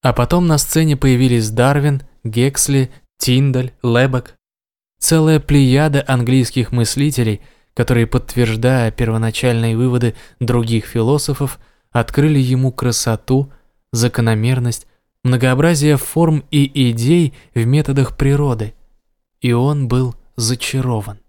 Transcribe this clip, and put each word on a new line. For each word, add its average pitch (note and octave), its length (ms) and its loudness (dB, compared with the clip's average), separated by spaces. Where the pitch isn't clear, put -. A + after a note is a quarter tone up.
А B2+ 100 2
потом F3 340 0
на D#3 120 2
сцене D#3 380 0
появились B2 540 2
Дарвин, C#3 520 0
Гексли, B2+ 680 -2
Тиндаль, B2+ 540 0
Лебак, B2 540 0
целая D#3 420 2
плеяда C#3+ 680 2
английских B2+ 640 0
мыслителей, A#2+ 720 0
которые, A#2 340 0
подтверждая A#2+ 840 0
первоначальные A2+ 840 -2
выводы A#2+ 380 0
других A#2 460 -2
философов, C3+ 760 -2
открыли C#3+ 480 0
ему C3 340 0
красоту, B2+ 760 -2
закономерность, A#2 960 0
многообразие C#3 720 2
форм D#3 540 -2
и C#3 400 0
идей C#3 440 0
в A#2 120 0
методах C#3 500 0
природы, C#3 580 -2
и B2 120 0
он C3+ 360 0
был B2 260 0
зачарован. A#2 840 -4